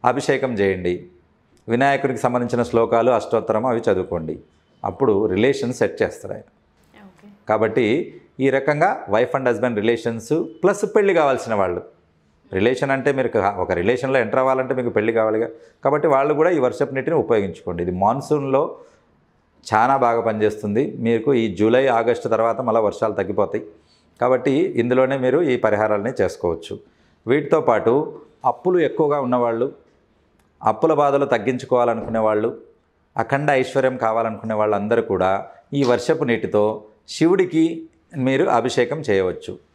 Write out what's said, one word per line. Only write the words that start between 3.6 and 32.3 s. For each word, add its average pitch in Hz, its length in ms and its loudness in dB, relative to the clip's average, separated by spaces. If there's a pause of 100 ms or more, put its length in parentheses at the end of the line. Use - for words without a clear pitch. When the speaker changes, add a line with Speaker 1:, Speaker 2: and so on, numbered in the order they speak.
Speaker 1:
అవి 117 160 -2 (100)
చదువుకోండి. 87 460 -4 (460)
అప్పుడు 104 420 0
రిలేషన్ 117 460 0
సెట్ - 300 -2
చేస్తారు 98 320 -6
ఆయన. 104 80 -16 (640)
Speaker 2:
ఓకే. - 240 -20 (200)
Speaker 1:
కాబట్టి 110 680 0 (260)
ఈ 135 100 2
రకంగా 147 600 0
wife 123 300 0
and 123 120 0
husband 113 280 -2
relations 117 640 -2 (180)
ప్లస్ 190 220 0 (120)
పెళ్లి 196 180 4
కావాల్సిన 135 400 0
వాళ్ళు, 90 280 0 (680)
రిలేషన్ 127 380 0
అంటే 135 220 0
మీరు 131 160 -2
క-, 101 300 2
ఒక 87 140 -2
రిలేషన్‌లో 123 460 0
ఎంటర్ 113 200 0
అవ్వాలంటే 131 360 0
మీకు 123 140 -4
పెళ్లి 110 240 0
కావాలిగా. 110 360 0 (360)
కాబట్టి 147 240 2
వాళ్ళు 143 260 2
కూడా 156 160 2
ఈ 170 80 0
వర్షపు 131 360 0
నీటిని 135 220 -2
ఉపయోగించుకోండి. 98 680 -2
ఇది 90 100 -2
మాన్సూన్లో 135 840 0 (1000)
చాలా 123 220 4
బాగా 120 240 2
పనిచేస్తుంది. 107 800 0
మీకు 117 360 0
ఈ 113 200 0
జూలై, 113 320 4
ఆగస్టు 117 420 0
తర్వాత 113 320 0
మళ్ళీ 117 220 2
వర్షాలు 107 300 0
తగ్గిపోతాయి. 98 520 -2 (560)
కాబట్టి 127 320 2
ఇందులోనే 131 640 0
మీరు 131 260 0
ఈ 127 140 0
పరిహారాలని 107 640 0
చేసుకోవచ్చు. 87 580 -4 (480)
వీటితో 143 340 2
పాటు 123 600 2 (240)
అప్పులు 180 340 0
ఎక్కువగా 147 420 0
ఉన్నవాళ్ళు, 123 520 0 (920)
అప్పుల 127 320 2
బాధలు 143 300 2
తగ్గించుకోవాలనుకునే 120 960 0
వాళ్ళు, 110 380 0 (600)